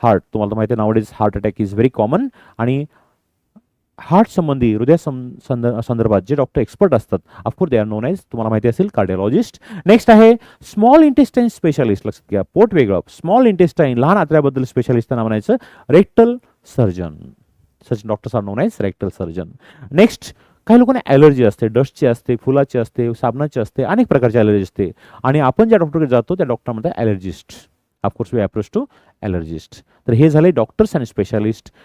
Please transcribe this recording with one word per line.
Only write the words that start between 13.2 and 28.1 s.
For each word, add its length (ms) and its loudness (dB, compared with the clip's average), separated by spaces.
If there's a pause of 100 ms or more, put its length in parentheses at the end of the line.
इंटेस्टाइन, 520 0
लहान 180 2
आतड्याबद्दल 480 0
स्पेशलिस्ट 440 -2
त्यांना 140 -4
म्हणायचं 340 -2 (320)
रेक्टल 480 2 (400)
सर्जन. 380 -2 (760)
Such 140 -6
doctors 340 -6
are 80 -6
known 200 -4
as 180 -6
rectal 360 -8
surgeon. 260 -10 (420)
नेक्स्ट, 440 -2 (320)
काही 120 6
लोकांना 280 2
ॲलर्जी 380 6
असते, 220 0
डस्टची 400 -2
असते, 300 -2
फुलाची 420 -2
असते, 360 -4
साबणाची 460 -4
असते, 220 -6
अनेक 240 -2
प्रकारची 320 0
ॲलर्जी 240 2
असते. 280 -6 (320)
आणि 180 0
आपण 280 2
ज्या 100 4
डॉक्टरकडे 280 -2
जातो, 280 0
त्या 120 -4
डॉक्टर 260 -6
म्हणतात 240 -6
ॲलर्जिस्ट. 500 -6 (580)
Of 60 -4